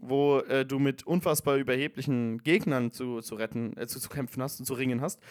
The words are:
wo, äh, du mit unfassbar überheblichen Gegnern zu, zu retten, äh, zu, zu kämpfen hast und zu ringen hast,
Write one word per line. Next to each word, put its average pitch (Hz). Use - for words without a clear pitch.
wo, 139
äh, 131
du 139
mit 139
unfassbar 156
überheblichen 127
Gegnern 147
zu, 123
zu -
retten, 110
äh, 120
zu, 131
zu -
kämpfen 127
hast 143
und 127
zu 135
ringen 127
hast, -